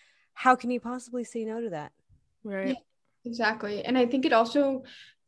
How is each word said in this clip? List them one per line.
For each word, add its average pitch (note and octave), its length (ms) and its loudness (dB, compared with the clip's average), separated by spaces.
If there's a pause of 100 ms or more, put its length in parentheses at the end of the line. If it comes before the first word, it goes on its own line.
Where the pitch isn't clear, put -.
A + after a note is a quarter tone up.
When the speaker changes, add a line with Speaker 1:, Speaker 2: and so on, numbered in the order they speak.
(340)
Speaker 1:
How B3+ 220 6
can B3 140 -8
you B3 80 -2
possibly A#3+ 460 -8
say A3 220 -8
no A3+ 160 -6
to A3 80 -6
that?" D3 220 -10 (500)
Speaker 2:
Right. G3 260 -6
Speaker 3:
Yeah, C4 120 -4 (440)
exactly. A3 580 -2
And B3+ 140 0
I B3 80 6
think B3+ 220 0
it C4 80 4
also, C4 480 4 (460)